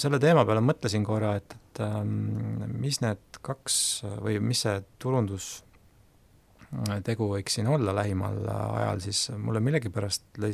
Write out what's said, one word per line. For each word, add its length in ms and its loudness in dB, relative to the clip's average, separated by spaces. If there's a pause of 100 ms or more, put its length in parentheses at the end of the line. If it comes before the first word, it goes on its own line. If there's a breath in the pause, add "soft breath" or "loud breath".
selle 160 2
teema 240 8
peale 240 4
mõtlesin 400 2
korra, 320 0
et, 160 -12
et, 320 -10
ähm, 880 -2
mis 240 -4
need 400 -2
kaks 420 -2 (380)
või 240 0
mis 240 0
see 160 0 (160)
turundus, 540 0 (1200)
äh, 240 -2 (100)
tegu 300 0
võiks 180 -4
siin 160 0
olla 320 2
lähimal 480 -2
ajal, 560 -2
siis 220 -2 (100)
mulle 240 0
millegipärast 800 -2
lõi 100 0